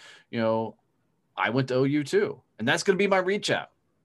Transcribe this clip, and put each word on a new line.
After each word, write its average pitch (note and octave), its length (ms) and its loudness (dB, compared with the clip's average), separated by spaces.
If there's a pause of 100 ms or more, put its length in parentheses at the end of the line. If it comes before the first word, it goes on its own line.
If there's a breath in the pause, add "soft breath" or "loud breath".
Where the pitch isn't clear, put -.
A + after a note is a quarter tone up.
(320 loud breath)
You A#2+ 80 -4
know, A2+ 380 -2 (600)
I F#2+ 140 0
went C3 160 0
to B2+ 80 -2
O C3 80 2
U C#3+ 200 0
too.' F#3 380 -2 (160)
And A2 100 -4
that's D#3+ 140 2
gonna F#3+ 160 2
be G3+ 80 2
my F#3+ 140 2
reach F#3+ 320 -2
out, F2+ 180 -4 (360)